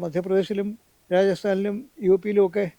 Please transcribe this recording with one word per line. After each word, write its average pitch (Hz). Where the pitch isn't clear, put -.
മധ്യപ്രദേശിലും 190
രാജസ്ഥാനിലും 196
യു 185
പിയിലുമൊക്കെ 202